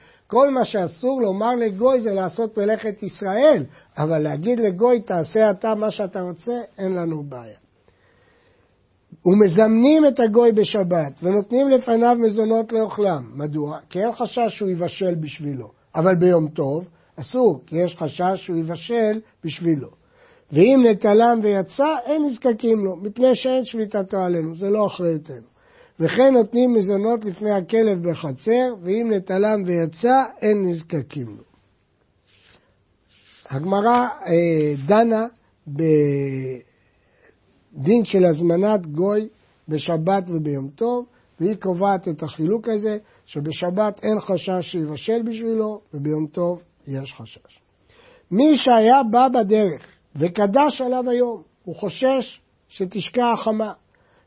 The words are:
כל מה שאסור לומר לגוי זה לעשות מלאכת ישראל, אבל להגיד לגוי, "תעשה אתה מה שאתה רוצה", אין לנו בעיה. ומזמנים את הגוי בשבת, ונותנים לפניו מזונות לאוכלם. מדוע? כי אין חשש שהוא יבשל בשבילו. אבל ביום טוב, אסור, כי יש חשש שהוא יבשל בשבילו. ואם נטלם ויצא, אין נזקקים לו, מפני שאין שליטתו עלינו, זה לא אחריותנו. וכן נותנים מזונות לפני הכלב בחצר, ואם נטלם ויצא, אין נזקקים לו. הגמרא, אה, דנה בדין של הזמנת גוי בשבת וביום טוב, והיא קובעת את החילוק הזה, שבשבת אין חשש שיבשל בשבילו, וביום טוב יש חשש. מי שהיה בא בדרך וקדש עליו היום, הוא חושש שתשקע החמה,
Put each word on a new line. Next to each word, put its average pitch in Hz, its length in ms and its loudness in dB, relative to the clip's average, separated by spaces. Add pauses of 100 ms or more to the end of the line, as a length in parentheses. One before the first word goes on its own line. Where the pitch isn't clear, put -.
(320)
כל 269 200 4
מה 254 140 0
שאסור 240 560 -4
לומר 214 340 -2
לגוי 240 460 0
זה 214 120 -4
לעשות 202 440 -4
מלאכת 214 460 -4
ישראל, 202 600 0 (320)
אבל 156 220 0
להגיד 156 400 -2
לגוי, 226 400 2
"תעשה 214 520 0
אתה 220 240 -2
מה 214 160 -2
שאתה 196 300 -6
רוצה", 180 320 -8 (240)
אין 190 160 -4
לנו 165 300 -4
בעיה. 120 340 -16 (1700)
ומזמנים 220 800 6
את 269 140 2
הגוי 226 320 4
בשבת, 180 640 0 (100)
ונותנים 208 460 0
לפניו 240 500 2
מזונות 220 540 0
לאוכלם. 190 640 -2
מדוע? 147 440 -6 (100)
כי 175 100 -6
אין 226 120 -2
חשש 233 360 -4
שהוא 202 220 -6
יבשל 175 460 -2
בשבילו. 143 560 -10 (240)
אבל 175 200 2
ביום 170 320 4
טוב, 151 400 -6 (280)
אסור, 190 500 0
כי 156 100 -10
יש 170 200 -2
חשש 180 400 -4
שהוא 185 220 -8
יבשל 214 600 -2 (240)
בשבילו. 160 460 -4 (600)
ואם 240 380 6
נטלם 226 540 4
ויצא, 214 520 0 (100)
אין 302 200 -2
נזקקים 226 600 0
לו, 185 100 -4
מפני 214 400 0
שאין 254 300 -2
שליטתו 208 520 -6
עלינו, 170 380 -2
זה 196 140 -4
לא 208 180 2
אחריותנו. 156 640 -6 (500)
וכן 247 320 4
נותנים 240 400 2
מזונות 214 520 0
לפני 208 260 -4
הכלב 196 580 0
בחצר, 220 720 -2
ואם 208 300 -2
נטלם 202 540 0
ויצא, 175 580 2 (180)
אין 208 260 2
נזקקים 156 600 -6
לו. 104 160 -18 (2000)
הגמרא, 202 580 0 (200)
אה, 165 460 2 (140)
דנה 220 400 2 (2500)
בדין 196 280 2
של 185 200 4
הזמנת 175 600 0
גוי 196 400 -2 (400)
בשבת 165 600 -2
וביום 147 420 -4
טוב, 240 360 -4 (340)
והיא 196 160 0
קובעת 190 520 -2
את 160 160 -6
החילוק 196 460 -4
הזה, 214 280 -4 (280)
שבשבת 180 760 -4
אין 214 160 0
חשש 185 520 -4
שיבשל 165 500 -4
בשבילו, 220 600 -4 (120)
וביום 151 340 -4
טוב 175 340 -4 (260)
יש 135 260 -10
חשש. - 480 -20 (680)
מי 277 260 6
שהיה 240 540 6
בא 247 160 4
בדרך 214 600 0 (280)
וקדש 202 720 0
עליו 247 240 -2
היום, 240 320 -2 (240)
הוא 170 100 -10
חושש 254 640 -2 (260)
שתשקע 214 640 -4
החמה, 214 420 -4 (540)